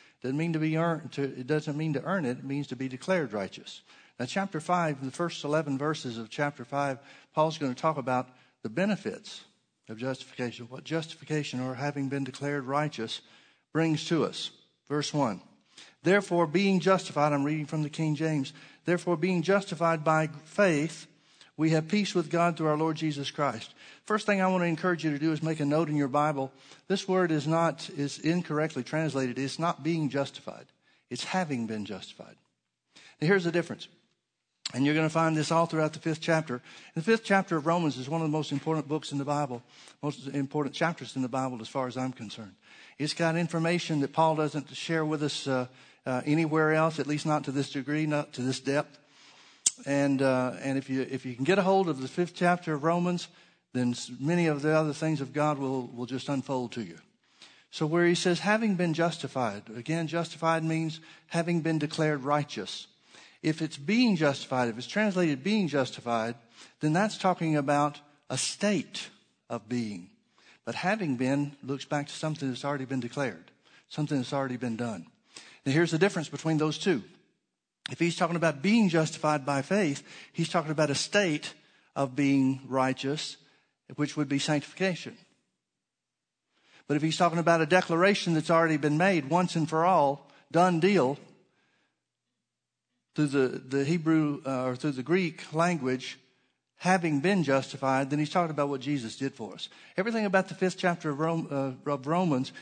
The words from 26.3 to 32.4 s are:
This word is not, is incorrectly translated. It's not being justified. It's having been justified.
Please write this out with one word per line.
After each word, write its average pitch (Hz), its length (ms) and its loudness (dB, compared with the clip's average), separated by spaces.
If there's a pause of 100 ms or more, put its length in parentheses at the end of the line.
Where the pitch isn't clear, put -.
This 190 180 -2
word 185 240 2
is 147 160 0
not, 160 440 0
is 143 280 -4
incorrectly 156 640 0
translated. 135 560 -2
It's 135 220 -4
not 160 240 -2
being 160 240 0
justified. 131 580 -6 (420)
It's 123 140 -8
having 147 460 -2
been 107 160 -6
justified. 104 500 -12 (840)